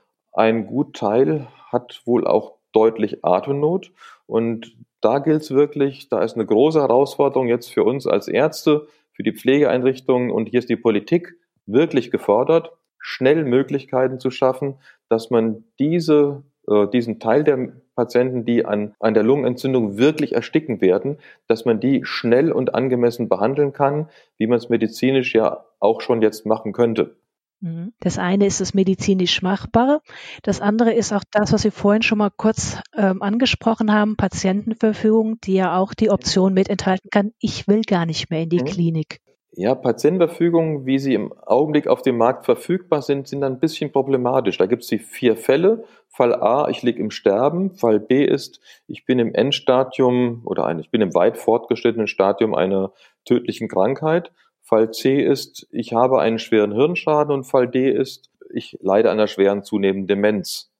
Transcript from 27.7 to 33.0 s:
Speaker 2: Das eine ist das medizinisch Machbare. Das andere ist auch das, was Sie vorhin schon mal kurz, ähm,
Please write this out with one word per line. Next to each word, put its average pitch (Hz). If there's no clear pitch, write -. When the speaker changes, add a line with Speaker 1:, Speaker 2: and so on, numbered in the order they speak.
Speaker 2:
Das -
eine 190
ist 196
das 185
medizinisch 190
Machbare. 233
Das 196
andere 220
ist 226
auch 202
das, 208
was 214
Sie 214
vorhin 208
schon 220
mal 208
kurz, -
ähm, 190